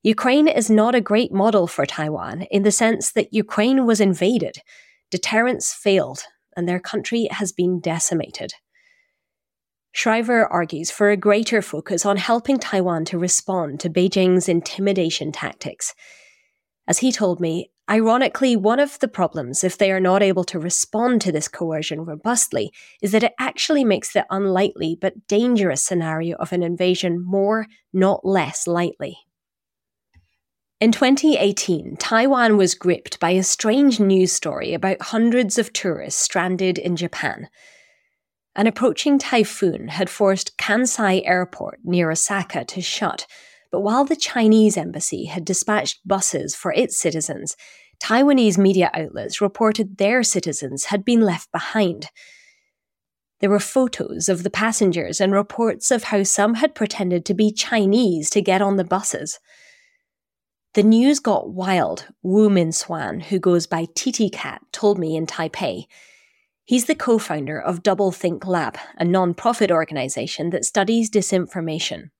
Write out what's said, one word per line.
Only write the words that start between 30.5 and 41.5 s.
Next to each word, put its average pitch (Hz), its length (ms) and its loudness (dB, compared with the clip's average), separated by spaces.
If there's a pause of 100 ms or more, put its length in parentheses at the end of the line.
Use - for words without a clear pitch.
In 226 120 4
twenty 277 440 4
eighteen, 190 600 -2
Taiwan 233 600 2
was 185 200 2
gripped - 420 -4
by 170 120 0
a 185 120 2
strange 233 560 2
news 190 320 4
story - 420 -4
about 190 380 -2
hundreds 226 480 2
of - 140 -4
tourists - 500 -4
stranded 185 560 0
in 175 160 -2
Japan. 160 540 -6 (1040)
An 208 140 2
approaching 262 500 2
typhoon 202 720 0
had 175 200 -4
forced - 480 0
Kansai 214 680 0
Airport - 580 -4